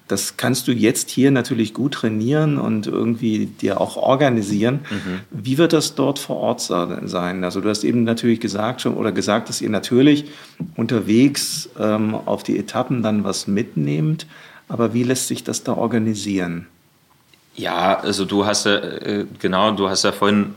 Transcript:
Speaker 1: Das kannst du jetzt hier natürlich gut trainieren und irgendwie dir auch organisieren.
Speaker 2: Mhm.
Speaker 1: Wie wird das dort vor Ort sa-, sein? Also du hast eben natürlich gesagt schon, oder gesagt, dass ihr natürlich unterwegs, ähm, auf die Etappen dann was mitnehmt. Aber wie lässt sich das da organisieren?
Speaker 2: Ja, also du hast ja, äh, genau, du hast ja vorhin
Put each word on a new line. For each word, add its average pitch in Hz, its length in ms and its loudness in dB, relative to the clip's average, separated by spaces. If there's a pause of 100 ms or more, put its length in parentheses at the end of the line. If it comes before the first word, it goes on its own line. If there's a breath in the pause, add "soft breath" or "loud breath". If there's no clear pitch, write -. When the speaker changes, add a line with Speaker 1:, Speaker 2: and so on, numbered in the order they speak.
Speaker 1:
Das - 300 -4
kannst 123 300 -2
du 135 40 2
jetzt 117 380 2
hier 135 220 4
natürlich 117 420 0
gut 135 220 -2
trainieren 135 640 0
und 113 260 -2
irgendwie 107 640 0
dir - 340 -2
auch - 140 -4
organisieren. 120 920 2
Speaker 2:
Mhm. 95 320 -6 (100)
Speaker 1:
Wie 131 260 -4
wird 165 160 4
das 151 220 2
dort 139 240 0
vor - 180 -6
Ort 117 240 -2
sa-, 90 460 -2
sein? 92 360 -4
Also 90 180 -2
du 101 80 0
hast 104 140 -2
eben 120 200 2
natürlich 117 360 2
gesagt 107 420 -4
schon, 120 120 0
oder 104 180 0
gesagt, 104 380 0
dass - 120 -6
ihr 113 100 -2
natürlich 139 540 4 (500 loud breath)
unterwegs, 117 960 2 (100)
ähm, 107 340 0
auf 104 300 -4
die - 160 -2
Etappen 117 420 -2
dann 107 220 0
was 95 240 -4
mitnehmt. 98 800 -2 (400 loud breath)
Aber 113 260 0
wie 120 100 2
lässt 127 240 0
sich 120 160 -6
das 117 200 -6
da 127 100 -2
organisieren? 104 920 -2 (880)
Speaker 2:
Ja, 90 440 0
also 98 260 -2
du 101 200 2
hast 104 200 0
ja, 104 100 4
äh, 101 500 -4 (140)
genau, 98 320 2
du 98 180 2
hast 95 140 0
ja 104 80 2
vorhin 101 460 2